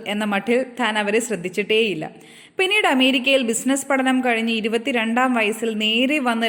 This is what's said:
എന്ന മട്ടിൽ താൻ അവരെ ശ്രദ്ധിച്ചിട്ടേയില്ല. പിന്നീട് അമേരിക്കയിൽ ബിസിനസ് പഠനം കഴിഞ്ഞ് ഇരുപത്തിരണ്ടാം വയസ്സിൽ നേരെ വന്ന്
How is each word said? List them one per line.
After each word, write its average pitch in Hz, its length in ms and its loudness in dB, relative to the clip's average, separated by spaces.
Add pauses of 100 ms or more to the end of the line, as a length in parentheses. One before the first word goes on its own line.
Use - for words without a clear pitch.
എന്ന 208 180 -2
മട്ടിൽ 214 400 0 (160)
താൻ 214 180 0
അവരെ 208 220 2
ശ്രദ്ധിച്ചിട്ടേയില്ല. 196 880 -2 (480)
പിന്നീട് 381 300 2
അമേരിക്കയിൽ 269 540 4
ബിസിനസ് 254 440 -2
പഠനം 262 380 0
കഴിഞ്ഞ് 233 280 0
ഇരുപത്തിരണ്ടാം 233 840 0
വയസ്സിൽ 220 400 0
നേരെ 233 440 0
വന്ന് 233 300 0